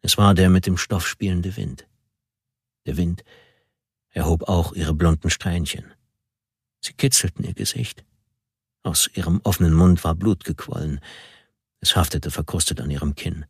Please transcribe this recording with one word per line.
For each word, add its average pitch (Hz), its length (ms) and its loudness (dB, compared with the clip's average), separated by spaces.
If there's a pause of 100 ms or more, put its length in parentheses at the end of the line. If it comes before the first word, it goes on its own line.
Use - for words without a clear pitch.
Es - 160 0
war 101 160 8
der 92 160 6
mit 92 160 6
dem 90 120 0
Stoff - 300 -4
spielende 92 480 -4
Wind. - 320 -10 (960)
Der 73 120 -6
Wind 87 260 -4 (840)
erhob 82 340 -2
auch 87 300 0
ihre 78 200 -2
blonden 82 360 2
Strähnchen. - 640 -4 (880)
Sie - 140 -12
kitzelten - 520 0
ihr 87 80 -8
Gesicht. - 500 -8 (800)
Aus - 300 -2
ihrem 87 300 0
offenen 87 300 2
Mund 87 300 6
war 82 120 0
Blut 95 280 -2
gequollen. - 560 -8 (800)
Es - 160 0
haftete 78 360 0
verkrustet - 500 -4
an 73 100 -6
ihrem 71 240 -4
Kinn. 78 340 -10